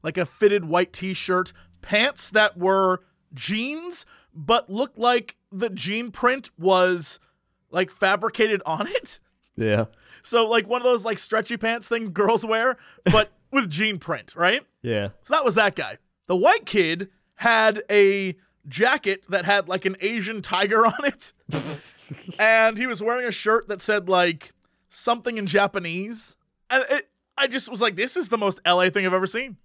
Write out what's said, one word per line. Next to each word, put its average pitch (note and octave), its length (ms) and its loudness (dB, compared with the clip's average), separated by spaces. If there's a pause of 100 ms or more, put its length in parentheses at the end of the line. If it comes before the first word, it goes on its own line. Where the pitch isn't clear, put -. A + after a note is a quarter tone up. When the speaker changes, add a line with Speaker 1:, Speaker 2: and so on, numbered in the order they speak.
Speaker 1:
like D#3+ 160 -6
a F3 80 -2
fitted G3+ 400 2
white F3 280 0
t-shirt, F#3 600 -4 (300)
pants A#3 480 -2
that G#3 260 2
were F#3+ 460 2 (320)
jeans, C#4 680 -6 (300)
but D#3+ 340 0
looked A3 300 -4
like A#3+ 380 0 (160)
the G3+ 180 -4
jean G#3 400 -6
print B3 480 -2
was, F3+ 640 2 (500)
like, F#3 220 -2
fabricated G#3 760 0
on D#3+ 220 -4
it. - 320 -8 (360)
Speaker 2:
Yeah. G#2+ 300 2 (380)
Speaker 1:
So, A#3 260 2
like, A3+ 180 2
one A#3+ 140 -2
of A#3+ 40 -4
those, A#3+ 200 2
like, A3 140 -4
stretchy A3 380 -4
pants A3+ 300 -4
thing A3+ 240 -4
girls G#3 320 2
wear, A3+ 340 0 (340)
but G#3+ 200 4 (100)
Speaker 2:
<laughs> - 100 -18
Speaker 1:
with B3+ 180 0
jean F#3+ 300 -2
print, C3+ 360 -8
right? F#3+ 260 2 (200)
Speaker 2:
Yeah. G#2+ 280 -2 (120)
Speaker 1:
So - 140 -2
that D4+ 100 2
was G#3+ 80 2
that G#3 220 2
guy. A2 240 -8 (260)
The F3+ 100 0
white D#4+ 300 4
kid F3 440 0 (260)
had A3 560 2
a G3 440 4 (320)
jacket G3 640 0
that F3+ 160 -2
had, G3 240 2
like, F#3 160 -4
an F#3+ 160 -2
Asian G#3+ 400 -4
tiger G#3 440 2
<laughs> - 20 6
on C#4+ 180 -2
it. - 260 -4 (200)
Speaker 2:
<laughs> - 100 -4 (760)
Speaker 1:
And A3 400 4
he B3 100 -4
was G#3+ 140 -6
wearing A#3+ 240 -2
a A3+ 60 -4
shirt A3 380 0
that G3 120 -6
said, G3+ 280 -2
like, F3 420 0 (380)
something A#3 480 -4
in G3+ 100 -6
Japanese. G3 880 -4 (340)
And C4 200 2
it, - 200 -2 (280)
I C#4 100 0
just B3+ 220 -4
was A#3 120 -8
like, G#3 140 0
"This A3+ 220 -4
is E4 120 -4
the A#3 80 0
most G3+ 280 0
L F3+ 160 2
A F#3 80 4
thing F#3+ 160 -2
I've F#3 80 0
ever F#3 140 0
seen." A#3 380 -8